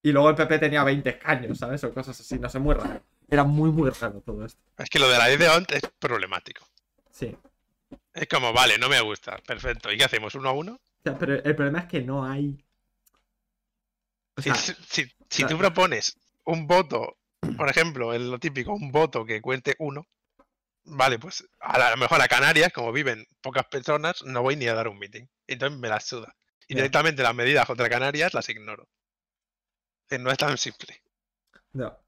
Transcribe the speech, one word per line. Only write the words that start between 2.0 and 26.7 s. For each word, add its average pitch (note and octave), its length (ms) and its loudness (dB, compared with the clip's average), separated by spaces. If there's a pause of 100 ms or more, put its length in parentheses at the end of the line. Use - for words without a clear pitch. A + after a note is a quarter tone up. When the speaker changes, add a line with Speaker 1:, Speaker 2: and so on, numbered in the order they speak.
Speaker 1:
así, - 200 -8
no A#2+ 80 -6
sé, C3 100 -6
muy C#3+ 160 2
raro. - 260 -4 (280)
Era C#3+ 160 4
muy, D3+ 260 4
muy D3+ 200 2
raro G2+ 320 -8
todo G#2+ 220 -10
esto. - 160 -18 (160)
Speaker 2:
Es - 120 -10
que D#3 100 -2
lo C3+ 120 6
de B2 80 6
la A#2+ 100 6
ley C#3 80 6
de D#3+ 140 6
Ont F3 220 4
es C#3 100 -2 (180)
problemático. F#2+ 640 -4 (440)
Speaker 1:
Sí. - 260 -12 (760)
Speaker 2:
Es D#3+ 160 -8
como, B2+ 240 0
vale, A#2+ 240 4
no B2 140 0
me C3 100 4
gusta, G#2 380 -6
perfecto. A2+ 520 -8
¿Y G#2 60 -4
qué C3+ 80 2
hacemos, G#2+ 300 -4
uno C3+ 160 -4
a - 20 0
uno? F3+ 260 -6 (220)
Speaker 1:
O - 20 -20
sea, C#3 160 -4
pero C#3+ 160 -2
el D3 220 -2
problema D3 240 -2
es F3 60 -16
que C#3+ 160 -4
no C3 220 -6
hay, C#3 400 -6 (1700)
o C#3 60 -8
Speaker 2:
Si, C#3+ 60 -2
Speaker 1:
sea, - 160 2 (240)
Speaker 2:
si, - 160 -2 (240)
si - 160 0
Speaker 1:
no, - 20 0
Speaker 2:
tú D#3+ 120 -2
Speaker 1:
no. - 0 -
Speaker 2:
propones F3 600 2 (260)
un E3 220 -4
voto, D3 520 0 (380)
por C#3 120 0
ejemplo, C3+ 460 0
en B2 160 -4
lo B2 80 -6
típico, C#3 360 -6
un B2+ 160 -8
voto C#3+ 340 2
que A2 180 -6
cuente C3 360 -2
uno, D3 280 -8 (800)
vale, C3 340 0
pues - 280 -12 (140)
a - 180 0
la, A#2+ 100 6
a - 40 4
lo A2+ 40 0
mejor C#3+ 240 4
a B2 80 4
Canarias, D#3 440 4
como A#2 200 -4
viven B2+ 340 -4 (140)
pocas C3 260 -4
personas, D3+ 580 -4
no B2 180 -4
voy C3+ 140 0
ni B2+ 120 -4
a A2+ 60 0
dar A2+ 140 -2
un G2+ 100 -12
meeting. G#2+ 280 -16 (200)
Entonces C3+ 320 -6
me A#2+ 100 -8
la G#2+ 120 -2
suda. A2+ 340 -12 (340)
Y - 60 -8